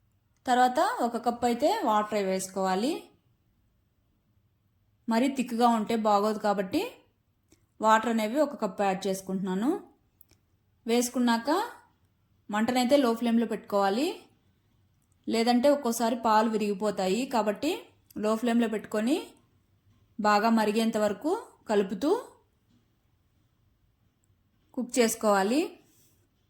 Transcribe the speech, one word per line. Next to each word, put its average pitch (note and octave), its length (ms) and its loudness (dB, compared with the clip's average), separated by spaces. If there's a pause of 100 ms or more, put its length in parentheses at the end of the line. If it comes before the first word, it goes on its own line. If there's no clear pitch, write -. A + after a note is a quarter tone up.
(480)
తర్వాత B3 300 4 (280)
ఒక A#3 200 -6
కప్ A#3+ 240 -2
అయితే B3+ 200 2 (180)
వాటర్ G#3 420 0
వేసుకోవాలి. F#3+ 640 -2 (2250)
మరీ A#3 200 2 (100)
థిక్‌గా A#3+ 320 2 (100)
ఉంటే A3 160 -2 (120)
బాగోదు G#3 400 2
కాబట్టి G3+ 340 -2 (1040)
వాటర్ A3 300 4
అనేవి A3 300 -2
ఒక C#4+ 180 -8
కప్ G3 240 -2
యాడ్ F#3 220 -2
చేసుకుంటున్నాను. F#3+ 600 -4 (1200)
వేసుకున్నాక A#3+ 600 0 (1080)
మంటనైతే B3 480 2
లో A#3 60 2 (120)
ఫ్లేమ్‌లో A#3 320 2
పెట్టుకోవాలి, G3+ 560 -2 (1200)
లేదంటే A#3+ 420 4
ఒక్కోసారి A#3+ 420 -2 (100)
పాలు A3 280 4
విరిగిపోతాయి. G3+ 640 -2 (140)
కాబట్టి G#3+ 360 -2 (500)
లో G#3+ 80 0 (100)
ఫ్లేమ్‌లో A#3 320 2
పెట్టుకొని A3 420 -2 (1080)
బాగా G#3 320 4
మరిగేంత A3 460 0
వరకు G#3 280 -2 (380)
కలుపుతూ G#3 420 0 (2750)
కుక్ B3 240 -6
చేసుకోవాలి. A3 640 2 (880)